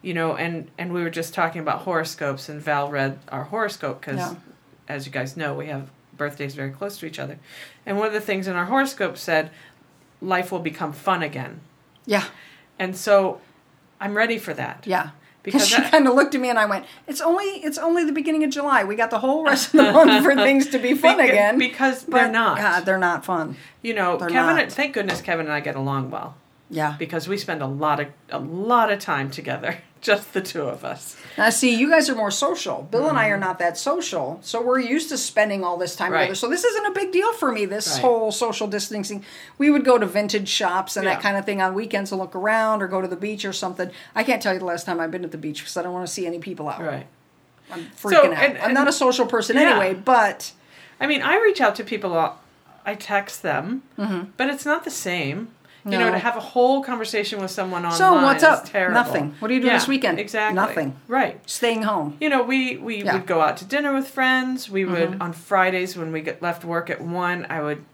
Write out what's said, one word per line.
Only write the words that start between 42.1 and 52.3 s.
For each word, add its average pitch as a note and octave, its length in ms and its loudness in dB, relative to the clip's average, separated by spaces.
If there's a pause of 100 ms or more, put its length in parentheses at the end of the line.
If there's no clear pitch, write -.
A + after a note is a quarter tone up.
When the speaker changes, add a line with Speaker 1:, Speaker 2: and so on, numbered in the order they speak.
Speaker 2:
and F#3+ 100 -2
look F#3 140 -8
around G#3+ 480 2
or F#3 60 -2
go F#3+ 140 -2
to F#3 60 -4
the F3+ 80 -4
beach G#3 280 -6
or G3 80 -6
something. F#3 380 -6 (260)
I A3 80 0
can't A3+ 180 0
tell G3 120 0
you F#3 40 -4
the F#3 60 -8
last E3+ 220 -4
time E3+ 140 -4
I've D#3+ 100 -4
been F3+ 140 -6
at D#3+ 80 -10
the D#3+ 60 -12
beach D#3 240 -10
'cause - 140 -10
I F3 60 -4
don't F3+ 100 -6
wanna F3+ 140 -6
see F3 200 -6
any E3+ 120 -8
people D#3+ 300 -10
out. D3+ 140 -8
Speaker 1:
Right. C3+ 240 -8 (640)
Speaker 2:
I'm - 260 -14
Speaker 1:
So, G#3 120 -6
Speaker 2:
freaking D#4 260 6
out. - 80 2
Speaker 1:
and, C#4 160 2
Speaker 2:
I'm A#3 160 0
not C#4 60 4
Speaker 1:
and C#4+ 80 4
Speaker 2:
a C#4+ 40 2
social B3+ 340 2
person A#3 300 0
Speaker 1:
Yeah. D#4+ 140 6
Speaker 2:
anyway, F#3+ 240 2
but G#3+ 580 2 (460)
Speaker 1:
I C#4 80 -2
mean, C#4+ 160 0
I E4 180 2
reach G#4+ 200 4
out G#3+ 160 4
to G#3+ 80 -8
people, G3 300 -4
all, D#3+ 260 0 (460)